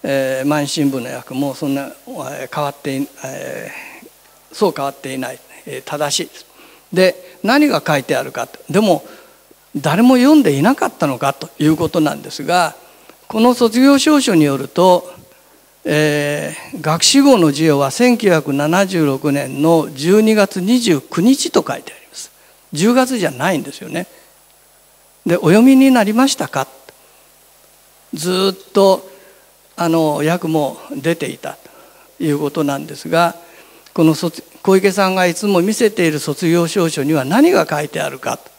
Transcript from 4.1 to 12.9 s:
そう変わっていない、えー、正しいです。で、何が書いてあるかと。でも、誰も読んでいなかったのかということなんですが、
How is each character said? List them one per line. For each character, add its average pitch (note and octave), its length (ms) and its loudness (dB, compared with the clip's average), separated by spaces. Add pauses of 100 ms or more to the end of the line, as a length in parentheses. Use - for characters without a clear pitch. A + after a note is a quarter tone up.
そ G#3 140 0
う D#3 80 -4
変 C#3 80 -6
わ C#3 60 -6
っ - 100 -20
て C3+ 140 -12
い C3+ 40 -8
な B2+ 140 -10
い、 B2+ 60 -18 (260)
え C3+ 140 -14
ー、 B2+ 40 -16
正 D3 420 -6
し - 20 -12
い - 40 -20
で - 40 -20
す。 - 120 -20 (460)
で、 - 500 0
何 C#4+ 260 2
が F3 180 -2
書 D#3 100 0
い C3+ 80 -4
て D3 120 -4
あ B2+ 60 -2
る C3+ 100 -10
か A#2 140 -8
と。 - 120 -20 (120)
で F3+ 100 2
も、 F#3+ 220 0 (760)
誰 D3+ 260 0
も B3+ 140 6
読 C#4 200 6
ん C#4+ 60 6
で E3 100 2
い C#3 100 0
な A#3+ 140 2
か - 100 -4
っ B3+ 60 -6
た - 140 -4
の C3 120 -4
か C#3 140 -2
と - 160 -12 (100)
い D3+ 80 0
う D#3 100 4
こ D#3+ 120 -4
と E3+ 120 -2
な D3 140 0
ん C#3+ 80 -14
で - 80 -16
す C#3+ 140 -12
が、 E3+ 320 0 (500)